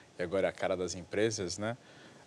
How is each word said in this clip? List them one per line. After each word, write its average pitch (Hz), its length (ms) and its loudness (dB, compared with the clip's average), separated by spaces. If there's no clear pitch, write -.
e 87 40 -2
agora 92 240 2
é - 20 4
a - 20 -2
cara 92 240 0
das 90 200 -2
empresas, 95 640 0
né? 110 200 -2